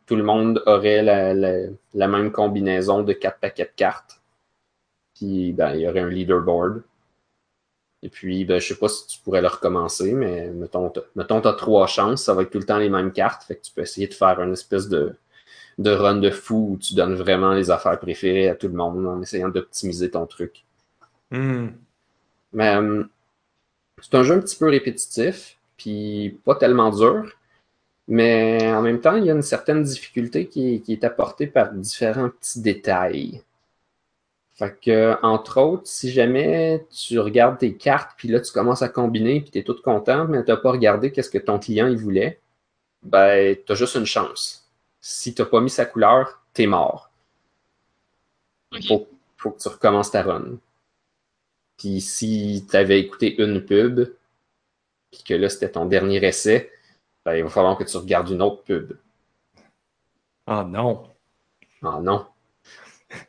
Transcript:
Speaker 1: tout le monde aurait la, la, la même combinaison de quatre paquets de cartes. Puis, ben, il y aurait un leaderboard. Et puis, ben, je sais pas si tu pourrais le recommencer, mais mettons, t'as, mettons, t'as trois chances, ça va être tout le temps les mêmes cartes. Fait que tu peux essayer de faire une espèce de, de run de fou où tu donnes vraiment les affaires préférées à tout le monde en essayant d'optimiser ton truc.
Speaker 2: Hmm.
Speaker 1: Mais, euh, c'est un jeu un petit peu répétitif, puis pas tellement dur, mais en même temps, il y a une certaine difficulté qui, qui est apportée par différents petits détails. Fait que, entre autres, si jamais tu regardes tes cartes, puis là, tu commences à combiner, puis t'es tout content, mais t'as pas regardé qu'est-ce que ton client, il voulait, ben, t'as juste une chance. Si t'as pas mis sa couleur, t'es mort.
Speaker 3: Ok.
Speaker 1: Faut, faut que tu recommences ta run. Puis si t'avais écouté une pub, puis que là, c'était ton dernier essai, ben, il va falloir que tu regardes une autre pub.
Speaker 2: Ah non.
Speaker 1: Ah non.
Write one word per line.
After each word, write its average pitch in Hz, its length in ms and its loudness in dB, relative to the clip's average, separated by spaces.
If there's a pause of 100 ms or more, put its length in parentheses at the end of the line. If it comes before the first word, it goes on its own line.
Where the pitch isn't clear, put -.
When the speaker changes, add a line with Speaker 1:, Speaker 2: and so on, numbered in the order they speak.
Speaker 1:
tout 117 100 0
le 107 80 0
monde 110 420 2
aurait 104 380 4
la, 98 300 4
la, 92 340 0 (260)
la 98 140 0
même 101 240 0
combinaison 101 720 0
de 101 80 0
quatre - 280 -4
paquets 95 260 -6
de - 100 -20
cartes. - 460 -4 (960)
Puis, 95 360 -4
ben, 82 240 0
il 80 60 -2
y 82 80 -2
aurait 92 100 -2
un 90 100 -4
leaderboard. 90 760 0 (1160)
Et - 80 -16
puis, 92 360 -6
ben, 90 140 2
je - 80 -6
sais - 120 -8
pas 104 80 0
si - 200 -6
tu - 120 -16
pourrais 92 220 0
le 90 60 2
recommencer, 90 680 -2
mais 90 380 -4
mettons, 87 380 -6
t'as, - 120 -10 (140)
mettons, 107 260 -2
t'as 107 120 2
trois 101 340 4
chances, 110 360 -2
ça 107 100 0
va 92 100 2
être 92 80 -6
tout 104 80 -4
le 95 60 -8
temps 104 120 0
les 104 120 2
mêmes 95 220 -2
cartes. 98 320 -2
Fait - 140 -12
que - 60 -20
tu - 100 -20
peux 82 80 -8
essayer 98 260 -6
de - 60 -12
faire 92 280 2
une 92 120 -2
espèce 98 360 -4
de, 78 260 -2 (640)
de 104 140 2
run 101 260 4
de 98 120 4
fou 107 440 -4
où 95 40 -8
tu - 180 -8
donnes 92 200 2
vraiment 92 380 2
les 95 180 0
affaires 87 280 0
préférées 95 500 0
à 87 60 -2
tout - 120 -8
le 90 60 -6
monde 87 340 -4
en 90 140 -6
essayant 92 280 -6
d'optimiser 90 600 -6
ton 85 140 -6
truc. - 400 -14 (680)
Speaker 2:
Hmm. 127 360 -4 (840)
Speaker 1:
Mais, 107 220 2
euh, 104 280 0 (1000)
c'est - 140 -4
un 127 80 6
jeu 151 120 4
un 190 60 4
petit - 160 -10
peu 160 120 2
répétitif, - 880 -2 (200)
puis 104 680 -8
pas 139 100 4
tellement 120 360 4
dur, 135 400 4 (760)
mais 113 640 2
en 110 120 0
même 117 180 0
temps, 160 140 4
il 220 100 2
y 165 60 2
a - 20 4
une 151 80 0
certaine 151 400 -2
difficulté 135 640 -6
qui, 123 360 -4
qui 113 100 -4
est 107 100 -4
apportée - 440 -2
par 113 260 2
différents 110 560 -4
petits - 320 -12
détails. 92 800 -2 (1160)
Fait 101 240 -10
que, 113 400 2
entre 110 380 0
autres, 160 260 2
si - 280 -10
jamais 160 760 2
tu - 300 -4
regardes 117 380 4
tes 107 180 -2
cartes, - 400 -2
puis 117 140 -12
là, 113 100 2
tu - 140 -10
commences 120 280 0
à 127 60 -2
combiner, 120 540 0
puis 143 100 -16
t'es - 120 -4
tout 127 200 -4
content, 131 460 0
mais 135 160 0
t'as 113 100 4
pas 127 160 0
regardé 120 400 2
qu'est-ce - 180 -6
que - 80 -4
ton 101 220 -2
client, 110 280 0
il 127 100 0
voulait, 107 420 -2 (640)
ben, 98 600 4
t'as 104 100 0
juste 117 200 -2
une 117 100 -2
chance. - 600 -6 (360)
Si - 340 -10
t'as 113 80 0
pas 113 160 4
mis 127 100 0
sa 123 160 -2
couleur, 117 560 2 (120)
t'es 110 140 2
mort. - 440 -2 (1600)
Speaker 3:
Ok. 214 160 -14
Speaker 1:
Faut, 107 200 0 (280)
faut - 160 -8
que - 100 -20
tu - 60 -8
recommences 101 440 0
ta 98 120 0
run. 92 340 -6 (1200)
Puis 98 220 -6
si 104 720 -6
t'avais 98 300 6
écouté 101 400 -2
une 101 240 0
pub, 120 400 4 (1080)
puis - 160 -20
que 104 60 -2
là, 95 160 2
c'était - 240 -6
ton 98 120 -4
dernier 98 400 0
essai, 107 460 2 (540)
ben, 82 100 -2
il 82 80 0
va 78 60 -6
falloir 95 280 2
que 95 60 -6
tu - 140 -8
regardes 87 320 -2
une 92 120 -2
autre 101 220 -2
pub. 82 300 -6 (1500)
Speaker 2:
Ah 107 160 -4
non. 110 460 -4 (720)
Speaker 1:
Ah 156 180 -8
non. 98 240 -2 (1040)